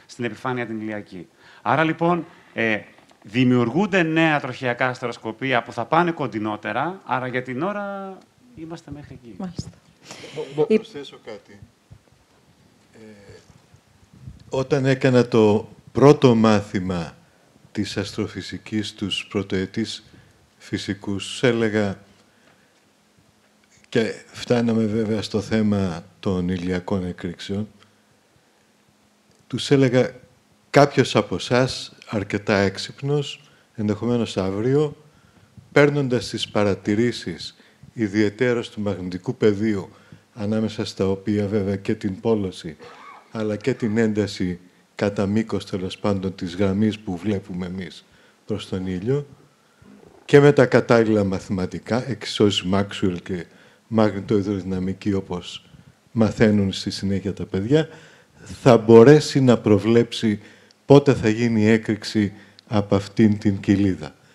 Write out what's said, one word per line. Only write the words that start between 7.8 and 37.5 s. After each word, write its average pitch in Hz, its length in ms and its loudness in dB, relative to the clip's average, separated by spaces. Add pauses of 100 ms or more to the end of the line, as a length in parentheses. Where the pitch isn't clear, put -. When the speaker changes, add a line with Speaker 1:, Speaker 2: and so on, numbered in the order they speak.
Speaker 1:
είμαστε 160 380 -16
μέχρι 139 280 -18
εκεί. 117 160 -20
Speaker 2:
Μάλιστα. 185 320 -12 (640)
Speaker 3:
Μπο-, 156 100 -10 (100)
μπο-, 147 140 0
Speaker 2:
Η 220 60 4
Speaker 3:
προσθέσω 143 500 -6
κάτι. 104 340 -18 (1400)
Ε, 113 40 -20 (1500)
όταν 131 380 -2
έκανα 131 400 4
το 107 420 4 (240)
πρώτο 135 420 8
μάθημα 98 800 0 (600)
της - 240 -6
αστροφυσικής 101 1000 -8
τους - 320 -6
πρωτοετής 98 800 -4 (540)
φυσικούς, 101 680 -8
τους - 160 -8
έλεγα... 107 560 0 (1900)
και 113 240 0 (200)
φτάναμε 117 520 0
βέβαια 107 380 -2
στο 107 180 -4
θέμα 101 640 -2 (160)
των 90 280 -2
ηλιακών 90 580 -4
εκρήξεων, 98 640 -8 (1800)
τους - 240 -8
έλεγα, 131 400 4 (600)
Κάποιος 139 460 4
από 104 180 0
εσάς, - 580 -2 (140)
αρκετά 104 500 -2
έξυπνος, 139 840 -4 (340)
ενδεχομένως 110 640 -2
αύριο, 120 600 -2 (760)
παίρνοντας 143 560 2
τις - 200 -8
παρατηρήσεις 104 1080 -2 (360)